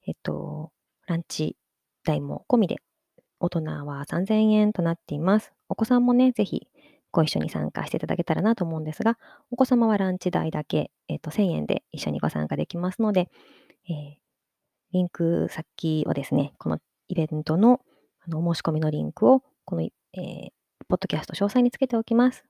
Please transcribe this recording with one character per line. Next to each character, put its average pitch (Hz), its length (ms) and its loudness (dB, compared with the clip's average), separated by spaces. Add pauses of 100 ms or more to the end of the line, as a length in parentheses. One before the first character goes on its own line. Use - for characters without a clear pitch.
え 160 60 -6
っ - 100 -4
と、 147 500 -6 (340)
ラ 170 100 -2
ン 165 100 -4
チ - 300 -4 (540)
代 151 100 0
も 143 280 -8
込 247 80 4
み 220 100 4
で、 - 120 -4 (600)
大 165 120 -2
人 156 360 -6
は 143 200 -8
三 175 200 -2
千 214 260 4
円 214 200 4
と - 100 -2
な 165 100 2
っ 170 120 -4
て - 100 -6
い 147 40 -4
ま 190 220 4
す。 - 120 -20 (160)
お 190 60 -2
子 - 100 0
さ 247 140 4
ん 247 60 4
も 247 80 4
ね、 247 200 6
ぜ 214 120 0
ひ - 240 -6 (440)
ご 165 100 4
一 151 60 2
緒 - 100 -2
に - 120 -2
参 151 200 -4
加 - 160 -6
し - 40 -10
て - 60 -4
い - 40 0
た - 60 -6
だ - 100 -2
け 170 80 0
た 160 100 0
ら 160 80 -2
な 226 140 4
と - 80 0
思 165 140 -4
う - 20 -4
ん 156 40 -6
で 156 80 -6
す - 100 -6
が、 226 160 0 (320)
お 240 60 -8
子 262 80 4
様 240 220 4
は 214 100 2
ラ 190 140 0
ン 185 80 -2
チ 180 120 -2
代 160 200 0
だ 151 140 -4
け、 151 260 -2 (180)
え 147 80 -4
っ - 40 -6
と、 156 100 -8
千 196 220 2
円 151 140 -2
で - 260 -2
一 - 100 -12
緒 - 80 -4
に 147 80 -4
ご 147 100 0
参 156 200 -4
加 151 80 -4
で 151 100 -2
き - 100 -10
ま 180 140 -2
す 226 120 -4
の 214 100 0
で、 180 180 0 (580)
え 170 40 -6
ー、 147 220 -10 (800)
リ 180 120 2
ン 175 40 -4
ク 165 420 0
先 160 580 -4
を - 40 0
で - 120 -4
す - 100 -4
ね、 143 240 0
こ - 100 -6
の 156 100 -2 (300)
イ 175 60 -6
ベ 156 180 0
ン 151 120 -4
ト 156 120 0
の、 226 240 6 (460)
あ 170 40 -10
の、 160 160 -2
お 170 80 0
申 - 40 -8
し - 40 -12
込 160 100 -2
み 156 80 0
の 156 100 0
リ 151 120 -2
ン 156 100 -6
ク 220 180 2
を、 262 120 4 (220)
こ - 120 -6
の、 165 60 -2
え - 80 -4 (260)
ー、 - 340 -10 (380)
ポ - 60 2
ッ - 20 0
ド - 100 -4
キ - 100 -2
ャ 156 60 -2
ス - 40 -14
ト - 80 -10
詳 196 100 0
細 208 160 2
に 247 100 4
つ - 80 -18
け 262 80 2
て 247 100 -2
お 226 60 0
き 226 140 0
ま 247 160 4
す。 - 160 -18